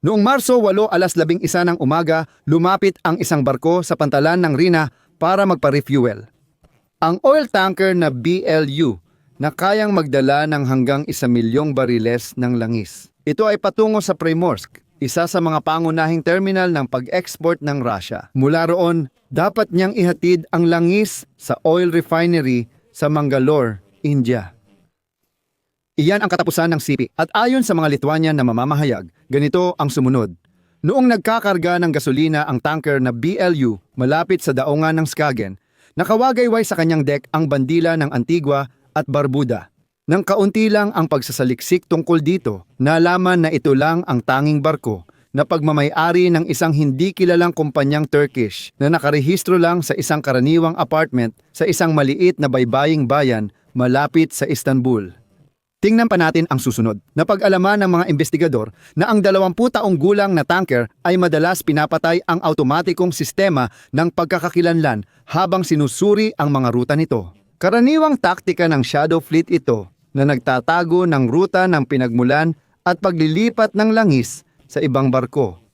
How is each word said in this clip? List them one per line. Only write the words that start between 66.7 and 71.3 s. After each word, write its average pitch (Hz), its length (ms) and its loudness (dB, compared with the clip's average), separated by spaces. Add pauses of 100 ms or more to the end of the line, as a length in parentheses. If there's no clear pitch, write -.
ruta 123 240 0
nito. 123 400 -2 (240)
Karaniwang 269 560 2
taktika 175 560 -2
ng 139 160 2
Shadow 160 320 0
Fleet 160 320 0
ito 120 400 0 (240)
na 135 80 0
nagtatago 147 800 0
ng 143 240 2
ruta 185 400 2